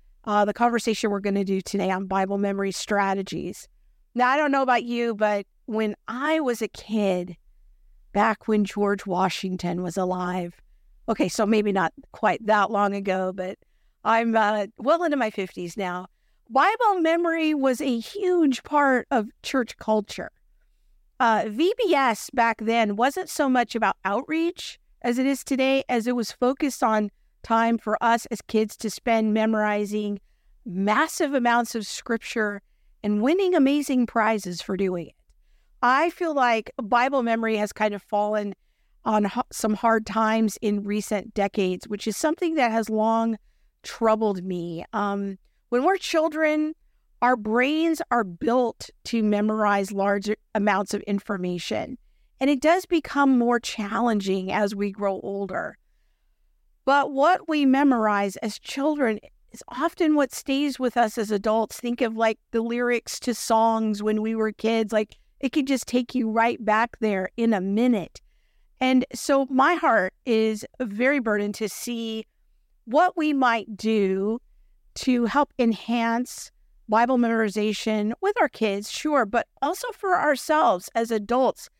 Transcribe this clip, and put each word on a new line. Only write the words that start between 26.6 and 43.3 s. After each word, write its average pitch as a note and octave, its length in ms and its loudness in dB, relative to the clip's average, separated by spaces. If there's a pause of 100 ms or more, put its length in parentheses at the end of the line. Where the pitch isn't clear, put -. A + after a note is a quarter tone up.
on G#3+ 280 0 (320)
time A#3 360 2
for G#3+ 240 -4
us A#3 260 2
as A3+ 120 -8
kids G#3+ 380 -2
to A3 120 -6
spend A3 440 0
memorizing G#3+ 880 -2 (440)
massive A#3 680 0
amounts A#3+ 420 2
of G#3+ 100 -6
scripture G#3+ 760 -6 (420)
and G#3 180 0
winning F4+ 320 2
amazing C#4 540 2
prizes G#3 540 -2
for G3 160 -6
doing F3+ 300 -2
it. - 80 -20 (640)
I C#4 300 4
feel E4 220 -4
like A#3+ 380 0 (100)
Bible B3 420 2
memory A3+ 340 0
has G#3 160 -2
kind G#3 200 -2
of G3 80 -8
fallen G#3 520 -2 (520)
on G#3+ 200 2
h-, G3 80 -2 (180)
some G#3+ 220 -2
hard A3 320 2
times A3 560 0
in G#3 240 -2
recent G#3 480 -4
decades, F#3+ 560 -2
which G#3 180 -6
is G#3+ 80 -4
something D#4+ 400 -2
that B3 160 2
has A3 180 -2
long A3+ 460 0 (460)